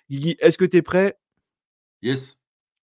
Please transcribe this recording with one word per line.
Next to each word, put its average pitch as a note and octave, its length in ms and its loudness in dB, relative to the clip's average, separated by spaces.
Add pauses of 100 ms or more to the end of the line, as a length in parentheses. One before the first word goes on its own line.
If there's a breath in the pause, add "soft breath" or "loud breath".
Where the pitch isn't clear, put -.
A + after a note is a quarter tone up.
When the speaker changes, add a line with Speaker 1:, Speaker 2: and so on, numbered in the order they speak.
(100)
Speaker 1:
Guigui, C#3 300 -4
est-ce D#3+ 180 4
que F#3 60 0
t'es F3 180 2
prêt ? F#3+ 340 -2 (840)
Speaker 2:
Yes. C3 360 -8 (440)